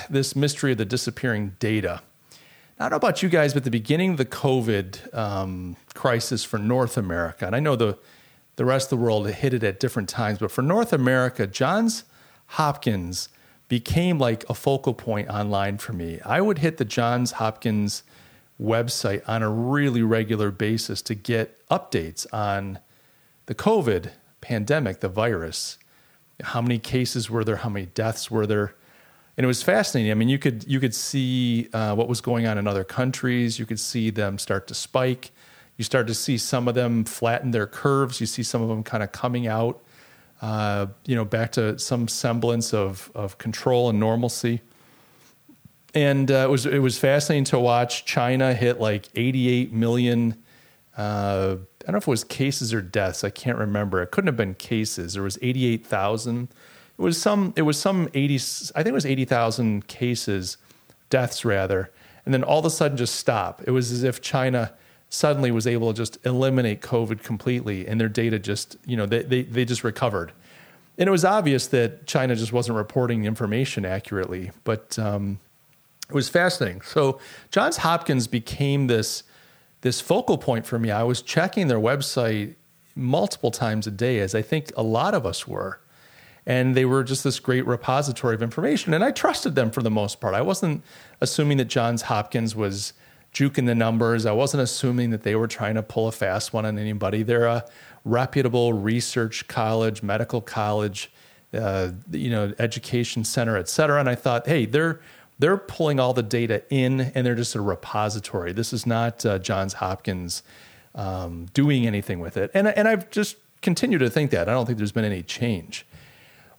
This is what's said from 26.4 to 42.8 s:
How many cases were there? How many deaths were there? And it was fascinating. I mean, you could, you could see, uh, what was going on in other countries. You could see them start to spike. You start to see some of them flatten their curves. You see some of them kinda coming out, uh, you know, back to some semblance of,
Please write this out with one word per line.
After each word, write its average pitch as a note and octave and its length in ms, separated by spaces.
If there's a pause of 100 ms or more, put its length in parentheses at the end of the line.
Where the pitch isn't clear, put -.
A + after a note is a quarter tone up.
How - 200
many A#2+ 180
cases B2 500
were A2 160
there? G#2+ 120
How A#2+ 120
many G2+ 180
deaths A2 440
were A2 160
there? G#2 280 (600)
And C3 80
it - 20
was B2+ 160
fascinating. F3 480
I G#2+ 40
mean, A2+ 140
you C3+ 100
could, A#2+ 300
you C3+ 100
could B2+ 160
see, B2+ 800
uh, G#2+ 220
what A2+ 140
was A#2+ 120
going A#2 260
on G#2+ 120
in G2+ 80
other G2 180
countries. B2 720
You A2+ 80
could A2 140
see A2+ 300
them G2+ 280
start - 300
to G2+ 60
spike. B2+ 560 (480)
You A#2 60
start B2 240
to A2+ 60
see B2 220
some B2 320
of A#2 60
them A#2 300
flatten A#2 460
their G#2+ 160
curves. C#3 540
You A2+ 60
see - 160
some A#2 180
of A2+ 80
them A2 160
kinda G#2+ 240
coming B2 380
out, A2+ 340 (640)
uh, G#2 440 (200)
you C3 100
know, A2+ 80
back A2+ 280
to A2 260
some A#2+ 300
semblance A#2 680
of, G2 400